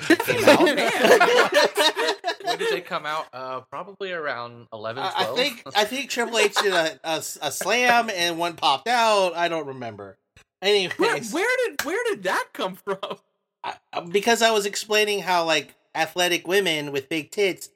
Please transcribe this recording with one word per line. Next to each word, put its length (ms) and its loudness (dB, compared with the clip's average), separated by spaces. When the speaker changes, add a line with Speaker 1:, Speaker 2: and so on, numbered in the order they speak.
Speaker 1:
<laughs> 60 0
Speaker 2:
it 100 6
came 260 -2
out. 180 8
Speaker 1:
Man. 720 4
Speaker 2:
<laughs> 680 2
Speaker 3:
When 140 -2
did 120 -2
they 100 -2
come 260 -6
out? 260 -6
Uh, 280 -10
probably 400 -10
around 600 -8
eleven, 320 -8
Speaker 2:
I, 40 -4
I 160 -2
Speaker 3:
twelve. 140 -4
Speaker 2:
think, 260 -4
I 80 2
think 280 -4
Triple 260 -2
H 180 2
did 180 2
a, 300 0
a, 140 -4
a 100 -4
slam 600 2
and 240 0
one 180 -2
popped 320 0
out. 480 2
I 120 0
don't 180 -4
remember. 520 -12
Anyways. 360 2
Speaker 1:
Where, 220 2
where 360 -2
did, 180 -6
where 220 -4
did 180 -4
that 300 -2
come 220 -6
from? 220 -8
Speaker 2:
I, 100 -8
because 340 2
I 80 4
was 160 0
explaining 540 0
how, 220 2
like, 300 0
athletic 520 0
women 440 0
with 180 -4
big 220 -4
tits 440 -2